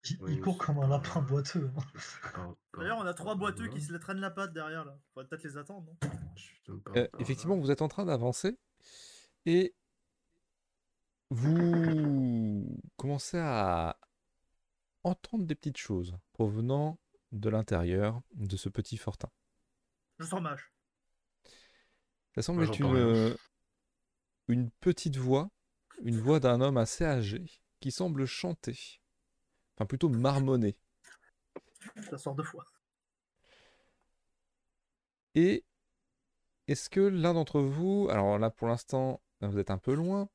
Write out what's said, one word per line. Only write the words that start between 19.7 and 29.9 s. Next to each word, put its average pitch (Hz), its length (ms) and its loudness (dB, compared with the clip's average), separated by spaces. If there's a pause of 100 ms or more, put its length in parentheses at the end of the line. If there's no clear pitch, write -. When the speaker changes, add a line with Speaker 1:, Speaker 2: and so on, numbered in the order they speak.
Speaker 3:
Je 160 80 -14
sors 180 160 -6
ma 156 80 -6
hache. 139 200 -12 (1600)
Speaker 4:
Ça 117 80 -2
semble 175 220 0
Speaker 2:
Moi, - 40 2
Speaker 4:
être 107 60 0
Speaker 2:
j'entends 135 200 2
Speaker 4:
une, 127 80 6
Speaker 2:
rien. 117 120 8
Speaker 4:
euh, 113 220 4 (1120)
une 120 220 2
petite 170 460 0
voix, 135 320 2 (540)
une 117 160 0
voix 139 220 6
d'un 123 200 6
homme 135 160 4
assez 117 280 2
âgé 127 400 0 (340)
qui 135 140 -4
semble 151 340 -2
chanter, - 760 -8 (760)
enfin 107 100 -2
plutôt 139 220 0